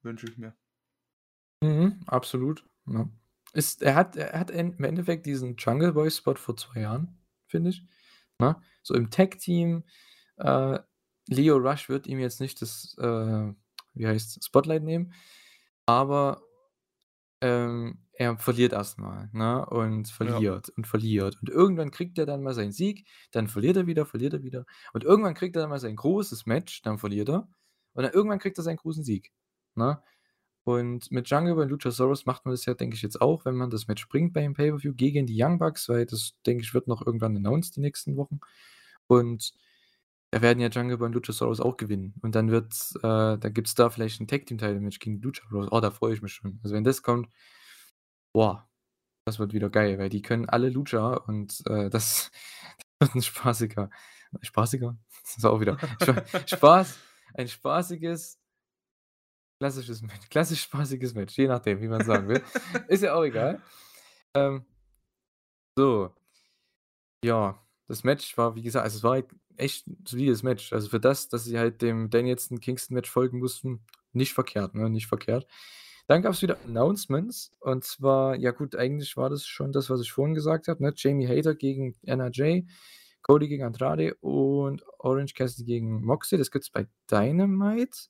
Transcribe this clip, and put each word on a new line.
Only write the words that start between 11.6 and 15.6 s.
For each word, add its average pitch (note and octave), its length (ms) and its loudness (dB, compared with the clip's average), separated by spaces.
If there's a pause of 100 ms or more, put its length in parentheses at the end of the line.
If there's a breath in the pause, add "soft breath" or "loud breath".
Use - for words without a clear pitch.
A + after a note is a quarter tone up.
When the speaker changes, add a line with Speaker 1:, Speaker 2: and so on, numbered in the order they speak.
Speaker 2:
wird C#3 180 -4
ihm C3 140 -4
jetzt B2 200 -4
nicht C3+ 220 -8
das, - 360 -12
äh, A2 540 -2 (420)
wie A2+ 120 -4
heißt's, A2 400 -2
Spotlight D#3 380 2
nehmen, E3+ 280 -4 (760 loud breath)